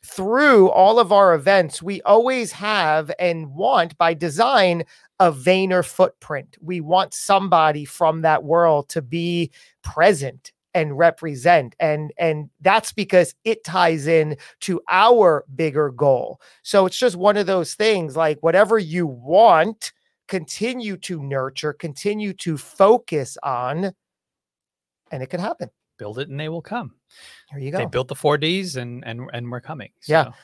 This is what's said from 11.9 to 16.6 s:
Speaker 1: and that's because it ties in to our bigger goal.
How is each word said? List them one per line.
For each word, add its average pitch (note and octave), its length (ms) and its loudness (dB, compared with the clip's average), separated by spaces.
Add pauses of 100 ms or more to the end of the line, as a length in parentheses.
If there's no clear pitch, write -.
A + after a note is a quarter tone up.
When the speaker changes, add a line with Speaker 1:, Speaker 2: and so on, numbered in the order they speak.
Speaker 1:
and D#3 320 -4 (100)
that's G3 320 0
because F#3 420 0 (100)
it A3 200 -4
ties E3 420 -2
in D#3 300 0 (260)
to F3+ 280 -6
our F#3+ 640 4
bigger D3 360 -2
goal. B2 500 0 (220)